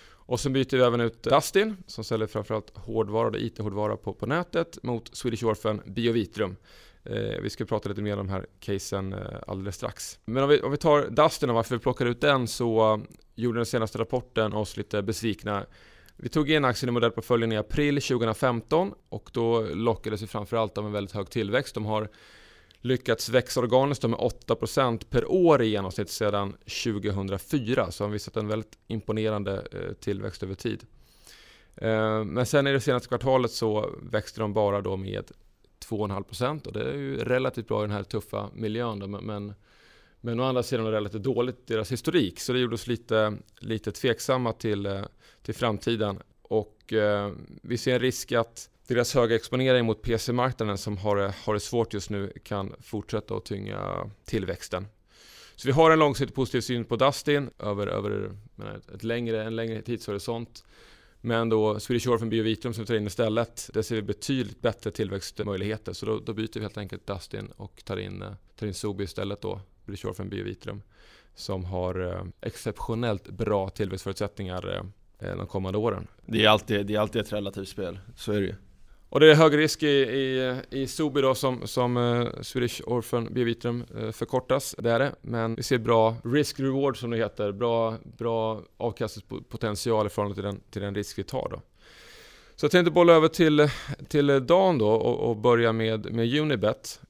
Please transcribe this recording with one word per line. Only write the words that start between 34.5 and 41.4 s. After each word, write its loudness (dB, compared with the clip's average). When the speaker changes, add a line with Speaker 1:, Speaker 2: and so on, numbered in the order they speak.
Speaker 1:
bara 2
då -4
med -8
två -8
och 0
en -4
halv -6
procent -4
och -12
det -4
är -6
ju -6
relativt -2
bra 0
i -2
den -4
här -4
tuffa -6
miljön -4
då, -8
men, -8
men, -8
men -4
å 2
andra 0
sidan -2
är 0
det 0
relativt -4
dåligt -2